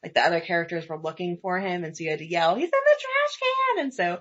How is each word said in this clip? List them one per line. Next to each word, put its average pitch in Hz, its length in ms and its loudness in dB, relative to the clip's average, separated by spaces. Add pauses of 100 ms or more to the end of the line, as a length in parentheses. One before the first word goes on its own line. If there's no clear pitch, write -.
like, 143 120 -14
the 123 60 4
other 165 200 4
characters 165 480 -2
were 156 100 -8
looking 175 420 -4
for 185 180 -2
him, 180 260 -4
and 156 120 -10
so 175 80 -10
you 160 60 -2
had 151 80 -2
to 156 80 -10
yell, 165 300 2
He's 269 80 -2
in 349 60 -2
the 571 300 4
trash 554 400 0
can! 508 440 0
And 269 100 -4
so 175 260 -2